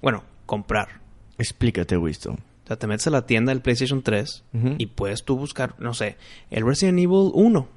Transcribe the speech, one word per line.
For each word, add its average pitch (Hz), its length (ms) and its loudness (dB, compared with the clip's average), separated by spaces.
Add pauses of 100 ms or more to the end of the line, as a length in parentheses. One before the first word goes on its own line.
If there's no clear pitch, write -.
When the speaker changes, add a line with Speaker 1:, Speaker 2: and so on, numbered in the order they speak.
Speaker 1:
Bueno, 110 220 -2 (220)
comprar. 107 540 -4 (380)
Speaker 2:
Explícate, 110 580 0
Winston. 82 380 -4 (300)
Speaker 1:
O - 20 -20
sea, 113 100 -6
te 113 120 -6
metes 107 180 -2
a 165 40 0
la 135 160 0
tienda 120 260 2
del 131 100 -2
PlayStation 131 400 0
tres 107 400 -2 (100)
Speaker 2:
Ujú. 120 240 0
Speaker 1:
y 120 100 -6
puedes 101 360 -6
tú 135 160 -2
buscar, 135 400 -6
no 117 160 -6
sé, 104 220 -6 (340)
el 110 160 -2
Resident 180 320 2
Evil 185 340 4
uno, 202 440 6